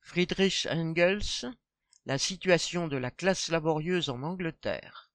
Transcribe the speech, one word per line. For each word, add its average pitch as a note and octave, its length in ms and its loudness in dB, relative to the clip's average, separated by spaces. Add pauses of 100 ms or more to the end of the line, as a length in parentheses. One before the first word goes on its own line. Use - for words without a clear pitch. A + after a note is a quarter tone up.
Friedrich F#3 680 0
Engels, F3 800 0 (540)
La C3 100 0
situation F3 720 2
de C#3+ 80 -2
la B2 140 -4
classe - 380 -2
laborieuse D#3+ 600 0
en B2 140 -4
Angleterre. E3 920 -6